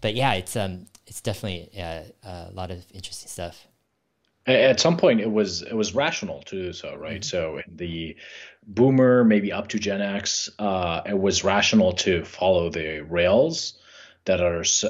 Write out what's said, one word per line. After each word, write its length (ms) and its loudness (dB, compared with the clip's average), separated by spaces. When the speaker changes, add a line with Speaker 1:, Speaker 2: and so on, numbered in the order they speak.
Speaker 1:
but 120 -2
yeah, 200 0
it's, 220 -6
um, 300 -6
it's 140 -16
definitely, 480 -8
uh, 200 -8
a 280 -14
lot 180 -10
of 240 -12
interesting 360 -16
stuff. 380 -12
Speaker 2:
A-, 220 6
at 100 2
some 180 2
point, 220 4
it 120 -2
was, 300 0
it 120 -12
was 220 -2
rational 480 -4
to 120 -14
do 180 -6
so, 220 -12
right? 260 -10
Speaker 1:
Mm-hmm. 20 -10
Speaker 2:
So 340 -4
in 180 -14
the 400 -8
boomer, 600 6
maybe 260 4
up 160 -6
to 100 -6
Gen 240 -2
X, 560 -4
uh, 480 -2
it 140 -2
was 240 2
rational 480 4
to 320 0
follow 460 2
the 320 -6
rails 760 2
that 160 0
are 220 0
s-, 280 0